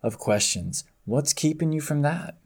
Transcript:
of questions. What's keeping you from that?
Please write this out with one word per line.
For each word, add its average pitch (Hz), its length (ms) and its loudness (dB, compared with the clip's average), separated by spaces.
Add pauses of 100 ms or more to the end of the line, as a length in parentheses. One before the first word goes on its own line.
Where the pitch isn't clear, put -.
of 117 160 -2
questions. 95 640 0 (220)
What's 135 280 0
keeping 156 380 2
you 156 100 0
from 147 220 0
that? 165 420 -2